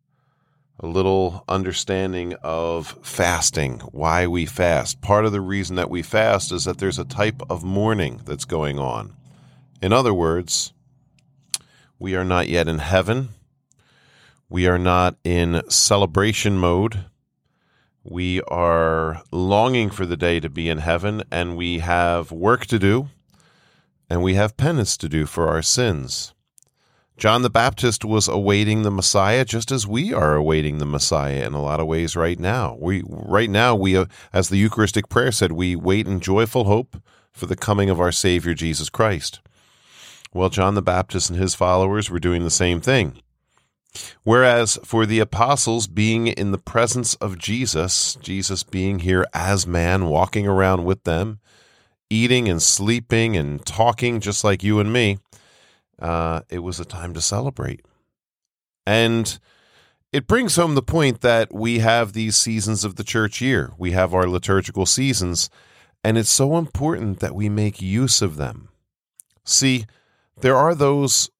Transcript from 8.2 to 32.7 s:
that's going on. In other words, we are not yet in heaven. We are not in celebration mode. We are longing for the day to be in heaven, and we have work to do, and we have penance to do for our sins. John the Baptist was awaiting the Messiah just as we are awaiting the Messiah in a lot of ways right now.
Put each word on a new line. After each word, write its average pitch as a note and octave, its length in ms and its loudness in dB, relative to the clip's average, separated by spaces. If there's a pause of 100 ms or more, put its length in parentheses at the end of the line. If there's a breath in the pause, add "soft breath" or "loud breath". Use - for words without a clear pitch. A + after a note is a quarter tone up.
that's C#2+ 220 -10
going D2 320 -2
on. A1+ 340 -6 (720 soft breath)
In F#2+ 100 0
other B2 220 4
words, E2+ 580 -2 (1300 soft breath)
we F#2 160 -6
are F#2 100 -2
not F2+ 240 0
yet E2+ 180 0
in D#2+ 120 -2
heaven. F#2+ 500 0 (1200 soft breath)
We F2+ 180 0
are F2+ 120 6
not F2+ 440 2
in E2+ 460 0
celebration G2+ 880 2
mode. F#2 480 0 (1000)
We F2+ 420 -4
are E2 840 0
longing G#2 600 2
for F#2 160 -4
the E2+ 100 -4
day E2+ 240 0
to D#2 80 -4
be E2 220 -4
in D#2+ 80 -2
heaven, F2 520 -2
and F2 280 -4
we F2 220 -4
have E2+ 520 0
work G2+ 360 0
to A#2 100 0
do, A2+ 320 0 (1000 soft breath)
and F2 140 -2
we F#2 100 2
have G#2 240 2
penance C3+ 400 0
to D2+ 140 -8
do D#2 160 0
for E2 220 -2
our D#2+ 120 0
sins. D#2 720 -2 (840)
John A2+ 240 2
the A#2+ 80 2
Baptist A#2 520 2
was G#2+ 260 0
awaiting G#2 520 2
the G#2+ 100 0
Messiah G2+ 540 2
just A#2 260 -6
as A#2+ 160 -2
we B2+ 280 -2
are D2+ 220 4
awaiting D2+ 420 0
the D2 80 -4
Messiah C#2+ 600 -2
in B1+ 60 -8
a D2 80 -6
lot D2 200 -2
of D#2+ 60 -2
ways D#2+ 300 -2
right E2+ 240 -2
now. F2+ 400 -4